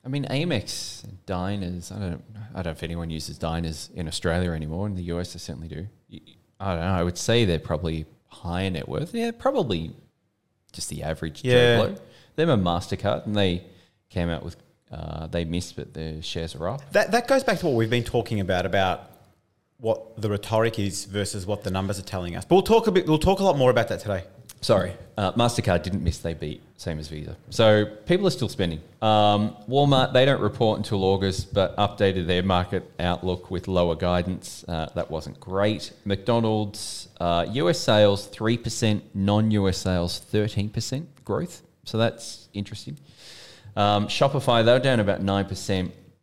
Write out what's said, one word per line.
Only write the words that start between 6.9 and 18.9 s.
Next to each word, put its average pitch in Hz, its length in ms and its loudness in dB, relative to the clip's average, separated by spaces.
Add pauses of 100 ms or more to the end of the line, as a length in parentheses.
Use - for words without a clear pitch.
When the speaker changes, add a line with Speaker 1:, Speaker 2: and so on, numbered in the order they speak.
Speaker 1:
I 90 100 2
would 87 160 -2
say 117 260 4
they're 87 140 2
probably 80 480 -4 (220)
higher 92 420 -4
net 82 180 -6
worth. - 240 -6
Yeah, 233 200 -4
probably 143 600 -2 (800)
just - 160 -10
the 76 140 -10
average 80 400 -6
Joe 127 80 -2
Speaker 2:
Yeah. 120 280 6
Speaker 1:
Blow. 117 160 2 (420)
Them 160 140 2
and 107 140 4
MasterCard, 87 600 -2
and 104 100 -4
they 92 280 2 (440)
came 87 220 -2
out 82 140 -6
with, 87 120 -12 (340)
uh, 80 360 -10
they 87 180 -2
missed, 87 320 -4
but - 160 -12
their 80 300 -10
shares 82 320 -8
are 82 140 -6
up. 131 240 -8
Speaker 2:
That, - 180 2
that 240 180 0
goes 269 160 4
back 202 140 0
to 175 80 -4
what 143 80 2
we've 113 160 2
been 120 140 0
talking 113 360 -2
about, 90 240 0
about 95 460 0 (680)